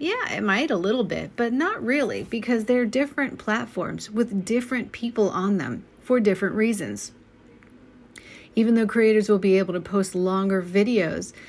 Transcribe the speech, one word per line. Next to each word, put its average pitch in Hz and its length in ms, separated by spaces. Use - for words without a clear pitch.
Yeah, 403 320
it 180 100
might 214 300
a 208 40
little 208 280
bit, 160 320
but 233 160
not 330 320
really, 226 400
because 233 400
they're 247 200
different 277 540
platforms 214 720
with 214 340
different 247 460
people 233 400
on 190 280
them 123 260
for 254 180
different 202 380
reasons. 196 560
Even 226 180
though 226 140
creators 220 400
will 208 100
be 190 180
able 185 180
to 180 60
post 190 360
longer 190 460
videos, 185 680